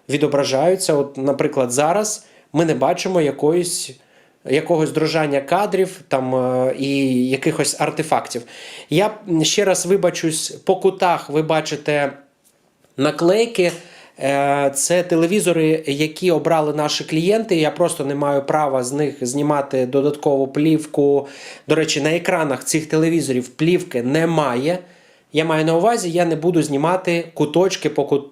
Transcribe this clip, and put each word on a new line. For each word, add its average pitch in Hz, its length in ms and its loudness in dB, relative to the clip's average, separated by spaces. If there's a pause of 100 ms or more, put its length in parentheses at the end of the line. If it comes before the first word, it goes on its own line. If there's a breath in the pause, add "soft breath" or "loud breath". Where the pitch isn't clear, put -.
відображаються. 143 840 2
От, 143 220 -2
наприклад, 139 560 0
зараз 170 540 0 (260 soft breath)
ми 160 120 2
не 160 100 2
бачимо 170 460 0
якоїсь, 151 680 0 (540 soft breath)
якогось 156 460 0
дрожання 151 500 0
кадрів 185 680 0
там, 131 260 -2
е, 127 440 0
і 139 100 -2 (400)
якихось 135 520 -2
артефактів. 147 640 -4 (480 loud breath)
Я 190 200 2 (320)
ще 196 220 2
раз 180 220 0
вибачусь, 170 640 0
по - 260 0
кутах 185 540 0
ви 151 120 2
бачите 151 720 -2 (840)
наклейки. 175 760 2 (480 loud breath)
Е, 139 540 2
це 175 280 0
телевізори, 165 840 2
які 156 440 -2
обрали 151 440 2
наші 151 300 -2
клієнти. 185 520 0
Я 151 140 2
просто 165 340 0
не 139 100 -2
маю 143 280 0
права 139 420 0
з 123 80 -6
них 143 280 -2
знімати 139 640 0
додаткову 139 640 0
плівку. 147 800 0 (400 loud breath)
До 147 60 2
речі, 156 260 0
на 147 100 0
екранах 165 540 -2
цих 156 220 -2
телевізорів 156 640 0
плівки 160 540 0
немає. 151 760 0 (560 loud breath)
Я 156 100 2
маю 156 200 2
на 165 120 2
увазі, 190 340 2
я 175 140 2
не 165 120 0
буду 165 260 2
знімати 170 640 0 (100)
куточки 160 560 0
по 143 120 -2
кут-, 143 300 -2